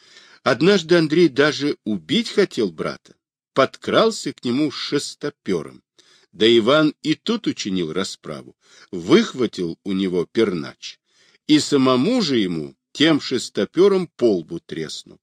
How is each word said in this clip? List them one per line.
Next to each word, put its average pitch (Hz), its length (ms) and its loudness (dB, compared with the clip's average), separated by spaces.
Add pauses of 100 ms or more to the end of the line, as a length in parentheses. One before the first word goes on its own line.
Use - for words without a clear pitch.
(420)
Однажды 165 540 2
Андрей 160 320 4
даже 139 560 0
убить 110 460 -2
хотел 120 420 0
брата, 78 420 -10 (380)
подкрался 139 800 0
к - 120 -12
нему 131 280 -2
с - 20 -12
шестопером. 87 1080 -8 (480)
Да 101 140 2 (120)
Иван 147 340 4 (100)
и 151 120 -2
тут - 320 -4
учинил 92 460 -4
расправу, 76 640 -10 (340)
выхватил 98 920 0
у 104 80 -6
него 92 340 -2
пернач, 90 720 -4 (480)
и 147 140 4
самому 135 640 2
же 139 160 -2
ему 82 360 -4 (180)
тем 147 280 2
шестопером 170 880 -2
по 110 300 0
лбу 82 200 -10
треснул. - 640 -12